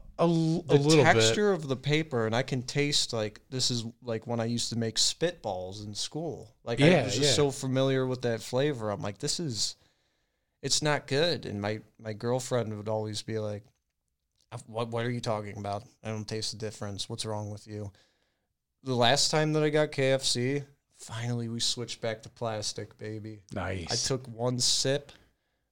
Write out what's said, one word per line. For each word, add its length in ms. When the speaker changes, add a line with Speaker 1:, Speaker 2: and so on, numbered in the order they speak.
Speaker 1:
A 60
l-, 460
a 80
Speaker 2:
The 60
Speaker 1:
little 200
bit. 100
Speaker 2:
texture 400
of 160
the 80
paper, 480
and 100
I 80
can 180
taste, 520
like, 260
this 220
is, 140
like, 260
when 140
I 40
used 260
to 60
make 180
spitballs 880
in 100
school. 580
Like, 160
I 80
Speaker 1:
Yeah, 160
Speaker 2:
was 100
just 140
Speaker 1:
yeah. 60
Speaker 2:
so 160
familiar 540
with 180
that 180
flavor. 480
I'm 120
like, 180
"This 200
is, 360
it's 200
not 260
good." 380
And 160
my, 180
my 160
girlfriend 640
would 120
always 320
be 180
like, 240
"Uh, 60
what, 220
what 160
are 60
you 100
talking 360
about? 260
I 60
don't 180
taste 240
the 60
difference. 520
What's 160
wrong 240
with 180
you?" 240
The 120
last 360
time 220
that 100
I 60
got 240
K 180
F 120
C, 380
finally 520
we 120
switched 400
back 220
to 60
plastic, 680
baby. 420
Speaker 1:
Nice. 380
Speaker 2:
I 40
took 320
one 320
sip. 520